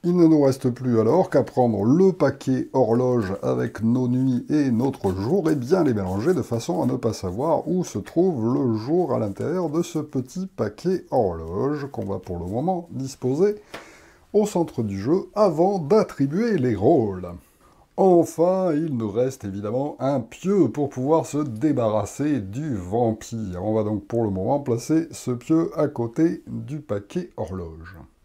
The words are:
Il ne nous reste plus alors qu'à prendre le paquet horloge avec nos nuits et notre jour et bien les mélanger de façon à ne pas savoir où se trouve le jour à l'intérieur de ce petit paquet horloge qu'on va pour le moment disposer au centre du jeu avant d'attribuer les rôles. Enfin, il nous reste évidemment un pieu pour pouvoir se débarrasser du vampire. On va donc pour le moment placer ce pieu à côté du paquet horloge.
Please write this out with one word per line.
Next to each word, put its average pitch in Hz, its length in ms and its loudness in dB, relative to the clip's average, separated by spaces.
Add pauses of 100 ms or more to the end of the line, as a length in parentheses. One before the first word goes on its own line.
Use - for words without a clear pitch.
Il 175 120 2
ne 165 80 8
nous 156 160 6
reste 135 260 2
plus 120 320 0
alors 135 300 4
qu'à 135 120 4
prendre 113 400 2
le 175 300 6
paquet 135 640 -2
horloge 123 580 2 (100)
avec 123 400 -2
nos 123 260 2
nuits 127 420 2
et 143 200 2
notre 117 440 0
jour 156 360 0
et 156 60 2
bien 143 260 0
les 131 120 2
mélanger 98 400 0
de 131 80 0
façon 131 400 -4
à 123 40 0
ne 131 100 0
pas 117 180 -2
savoir 120 520 -2
où 180 180 0
se - 120 -10
trouve 123 560 0
le 131 240 0
jour 139 380 0
à 117 40 0
l'intérieur 127 520 -4
de 156 100 -2
ce 170 180 -4
petit 147 480 -6
paquet 165 640 -4
horloge 113 800 -2
qu'on 110 140 -8
va 98 140 -4
pour 90 200 -8
le 87 60 -8
moment 165 460 -4
disposer 135 640 -2 (800)
au 208 100 6
centre 165 380 -2
du 101 180 -4
jeu 165 340 0
avant 190 440 4
d'attribuer 180 800 2
les 123 160 2
rôles. 101 520 2 (680)
Enfin, 185 800 4
il 151 220 -2
nous 110 140 -2
reste 127 340 -2
évidemment 104 560 -6
un 135 200 0
pieu 175 480 0
pour 143 200 -2
pouvoir 139 360 0
se 139 140 -4
débarrasser 123 1000 0
du 120 340 -6
vampire. 104 880 -4
On 107 80 -2
va 110 120 2
donc 104 200 -4
pour 117 200 -2
le 107 60 0
moment 101 300 -2
placer 139 520 -2
ce - 180 -8
pieu 160 480 0
à 151 100 0
côté 151 600 -2
du 120 320 -10
paquet 139 560 -8
horloge. 87 600 -10 (280)